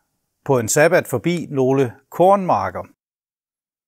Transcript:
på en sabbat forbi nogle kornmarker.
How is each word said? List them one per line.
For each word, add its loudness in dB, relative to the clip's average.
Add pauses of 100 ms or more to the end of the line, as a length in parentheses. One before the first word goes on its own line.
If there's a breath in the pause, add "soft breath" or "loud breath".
(460)
på 2
en -4
sabbat 2
forbi -4
nogle 0 (160)
kornmarker. 0 (1040)